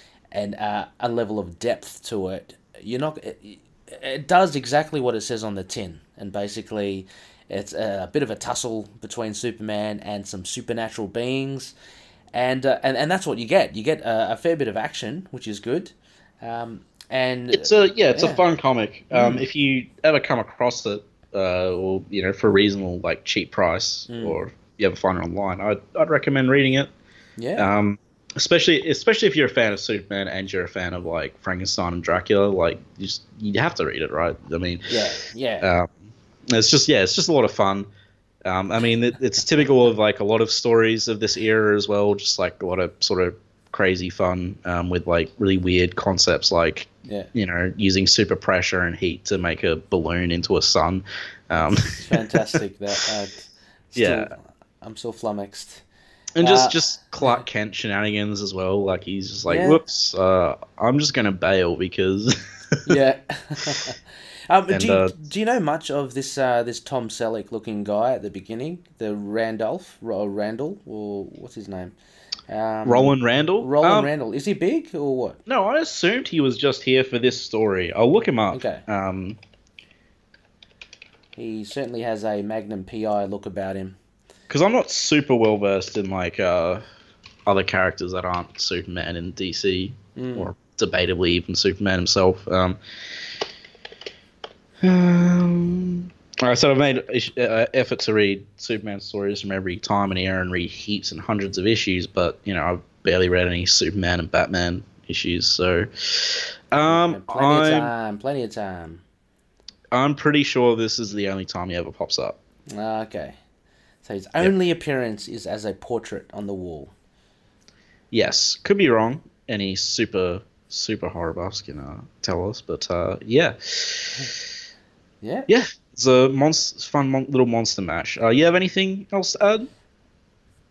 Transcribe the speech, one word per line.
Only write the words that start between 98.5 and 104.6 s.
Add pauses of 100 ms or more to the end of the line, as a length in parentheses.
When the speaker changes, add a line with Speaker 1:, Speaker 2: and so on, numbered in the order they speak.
Speaker 2:
Superman
stories
from
every
time
and
era
and
read
heaps
and
hundreds
of
issues,
but,
you
know,
I've
barely
read
any
Superman
and
Batman (260)